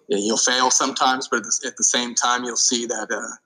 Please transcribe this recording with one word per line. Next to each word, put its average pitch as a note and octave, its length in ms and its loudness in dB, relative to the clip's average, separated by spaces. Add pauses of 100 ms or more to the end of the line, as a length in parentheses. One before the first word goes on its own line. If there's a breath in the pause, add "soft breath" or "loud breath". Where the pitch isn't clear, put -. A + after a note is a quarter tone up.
Yeah, G2+ 100 2
you'll G#2+ 200 2
fail B2+ 320 2
sometimes, C3+ 580 2
but A#2+ 100 0
at G#2+ 60 -2
the, - 220 -4
at A#2+ 100 -8
the - 80 -2
same A#2+ 300 0
time, B2 300 0
you'll A#2+ 120 -6
see A#2 300 0
that, A2 240 -6
uh, A2 360 -6